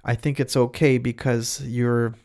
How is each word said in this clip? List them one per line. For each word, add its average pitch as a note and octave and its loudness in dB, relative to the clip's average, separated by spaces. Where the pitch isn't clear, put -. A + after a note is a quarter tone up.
I A#2 -2
think C#3 -2
it's C3 -2
okay B2+ 4
because A#2+ -2
you're A#2+ 0